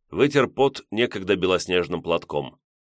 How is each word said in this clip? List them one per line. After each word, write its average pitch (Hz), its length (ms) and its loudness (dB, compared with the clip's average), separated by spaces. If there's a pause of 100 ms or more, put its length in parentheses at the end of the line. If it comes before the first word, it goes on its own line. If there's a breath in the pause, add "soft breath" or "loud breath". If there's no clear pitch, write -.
вытер 139 380 2
пот - 440 -2
некогда 101 440 0
белоснежным 87 680 0
платком. 76 580 -4 (300)